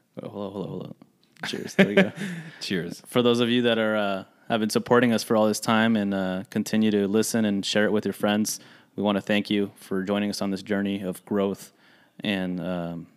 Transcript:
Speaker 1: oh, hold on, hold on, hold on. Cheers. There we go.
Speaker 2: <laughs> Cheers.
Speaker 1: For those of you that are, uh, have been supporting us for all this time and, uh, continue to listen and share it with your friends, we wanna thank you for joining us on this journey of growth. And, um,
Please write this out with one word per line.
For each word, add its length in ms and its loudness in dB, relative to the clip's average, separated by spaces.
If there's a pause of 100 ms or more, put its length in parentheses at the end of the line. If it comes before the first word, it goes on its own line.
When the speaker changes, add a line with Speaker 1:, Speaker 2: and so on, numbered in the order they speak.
(220)
Speaker 1:
oh, 60 -14
hold 180 -10
on, 60 -12
hold 120 -8
on, 60 -10
hold 160 -10
on. 80 -18 (540)
Cheers. 260 -10
There 140 6
we 60 -2
go. 180 4 (240)
Speaker 2:
<laughs> 240 -16
Cheers. 460 -4
Speaker 1:
For 140 2
those 200 4
of 100 2
you 120 4
that 160 2
are, 180 0
uh, 280 -2 (240)
have 120 0
been 100 0
supporting 420 4
us 100 2
for 140 0
all 100 6
this 140 0
time 360 2
and, 180 0
uh, 360 -4
continue 400 0
to 180 2
listen 360 2
and 220 0
share 180 2
it 80 2
with 140 0
your 60 0
friends, 480 0 (360)
we 60 -4
wanna 180 2
thank 300 0
you 260 0
for 280 -6
joining 260 -2
us 100 -8
on 100 -2
this 120 -6
journey 400 -2
of 220 -8
growth. 480 -2 (480)
And, 400 -4
um, 460 -6 (100)